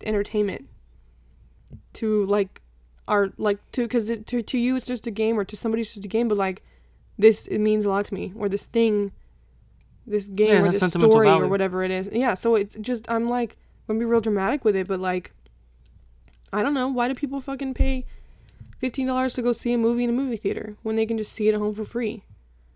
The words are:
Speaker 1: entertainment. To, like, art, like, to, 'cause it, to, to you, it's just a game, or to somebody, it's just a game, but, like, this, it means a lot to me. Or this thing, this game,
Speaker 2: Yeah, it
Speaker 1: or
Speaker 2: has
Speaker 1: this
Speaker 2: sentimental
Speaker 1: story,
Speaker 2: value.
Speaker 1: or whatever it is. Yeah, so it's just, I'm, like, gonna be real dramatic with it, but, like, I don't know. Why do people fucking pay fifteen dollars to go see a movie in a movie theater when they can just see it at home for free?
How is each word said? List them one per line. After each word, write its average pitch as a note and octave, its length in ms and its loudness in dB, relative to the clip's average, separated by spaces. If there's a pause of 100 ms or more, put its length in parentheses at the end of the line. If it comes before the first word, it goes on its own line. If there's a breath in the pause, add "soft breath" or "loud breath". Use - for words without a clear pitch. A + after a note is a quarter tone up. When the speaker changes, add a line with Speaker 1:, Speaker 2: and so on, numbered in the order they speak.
Speaker 1:
entertainment. G#3 600 -2 (1300)
To, G#3+ 320 0
like, G3+ 360 -2 (460)
art, G3+ 320 2
like, G#3 200 0 (140)
to, A#3+ 140 0
'cause A3 220 -2
it, A3 180 -6
to, A#3+ 140 -2
to A#3+ 160 -4
you, B3 180 0
it's B3 120 -4
just B3+ 200 -6
a A3 40 -4
game, A3 260 0
or G3+ 60 0
to G3 120 -8
somebody, A3+ 260 -2
it's G#3+ 120 -8
just G3+ 120 -12
a F#3+ 40 -12
game, A#3 180 0
but, G#3+ 100 2
like, F#3+ 260 -4 (540)
this, G#3 300 6
it G#3+ 120 -2
means G#3+ 260 2
a G3+ 40 0
lot G3+ 160 0
to - 80 -10
me. F#3 220 -8
Or G3+ 140 -4
this G3+ 160 -4
thing, G#3 460 2 (960)
this G#3 200 -2
game, G3+ 200 2
Speaker 2:
Yeah, G#3+ 80 6
it F3+ 60 6
Speaker 1:
or E3+ 40 4
Speaker 2:
has F3 100 4
Speaker 1:
this G3 40 2
Speaker 2:
sentimental F3+ 320 4
Speaker 1:
story, A3 160 8
Speaker 2:
value. D#3+ 180 6
Speaker 1:
or - 20 0
whatever F#3 360 0
it F#3 80 -2
is. F#3+ 200 -4
Yeah, A#3+ 220 0
so A#3 220 2
it's G3+ 260 -2
just, A#3 280 -6
I'm, A#3 200 0
like, A#3+ 280 -4 (300)
gonna A3 120 -2
be A#3 60 0
real A3+ 160 2
dramatic G#3 440 0
with G3+ 100 4
it, F#3 120 -2
but, F#3+ 120 -2
like, F#3 320 -4 (1200)
I G#3 120 -2
don't C#4+ 100 0
know. B3+ 140 0
Why B3 200 0
do C4 60 -4
people C4+ 280 -6
fucking C4+ 340 -8
pay C4+ 300 2 (760 soft breath)
fifteen C4 260 -4
dollars B3+ 280 0
to B3+ 80 -4
go A#3+ 100 2
see A#3 220 -2
a A#3+ 40 2
movie A#3 280 2
in A#3 40 0
a A#3 40 0
movie B3 240 -2
theater - 460 -6
when A3 120 -4
they A3+ 100 2
can A3+ 120 -2
just G#3+ 160 -6
see G#3+ 160 0
it G#3+ 40 4
at G#3 60 -2
home G#3 160 -2
for G#3+ 100 -8
free? A#3 380 -6 (520)